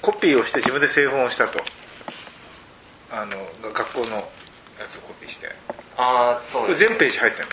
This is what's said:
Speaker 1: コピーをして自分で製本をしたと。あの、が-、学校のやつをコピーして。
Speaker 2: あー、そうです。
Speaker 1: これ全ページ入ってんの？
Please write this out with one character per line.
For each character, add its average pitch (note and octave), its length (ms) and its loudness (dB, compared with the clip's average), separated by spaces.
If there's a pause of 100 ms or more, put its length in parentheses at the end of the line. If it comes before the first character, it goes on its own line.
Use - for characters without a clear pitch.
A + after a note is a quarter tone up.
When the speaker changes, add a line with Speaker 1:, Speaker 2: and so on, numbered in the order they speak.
Speaker 1:
コ G#3 100 2
ピ D3+ 220 4
ー A#2+ 40 8
を A2 40 2
し - 80 -2
て C#3 80 0
自 B2+ 120 2
分 C#3 80 -2
で C#3+ 80 4
製 C#3+ 200 4
本 C3+ 160 0
を B2 80 0
し - 40 -4
た A#2 120 2
と。 - 120 -4 (1500)
あ G#2+ 140 -8
の、 G#2 60 -10 (320)
が-、 A2 100 -8
学 A#2+ 300 -2
校 A2+ 60 -4
の G#2+ 80 -6 (640)
や G#2+ 80 -12
つ - 120 -12
を - 20 -20
コ - 140 -18
ピ - 100 -20
ー - 40 -18
し - 80 -14
て。 - 120 -12 (480)
Speaker 2:
あ B2 420 4
ー、 - 40 -14
そ B2 220 -4
う - 20 0
で E3+ 80 2
す。 F#3+ 100 6
Speaker 1:
こ A3+ 40 4
れ - 0 -
全 A3+ 100 -2
ペ E3 80 6
ー - 20 2
ジ - 80 -2
入 - 140 4
っ - 20 -10
て - 80 -10
ん - 80 -10
の？ - 40 -